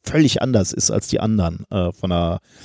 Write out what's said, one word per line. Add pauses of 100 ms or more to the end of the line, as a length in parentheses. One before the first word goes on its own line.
völlig
anders
ist
als
die
anderen,
äh,
von
der, (240)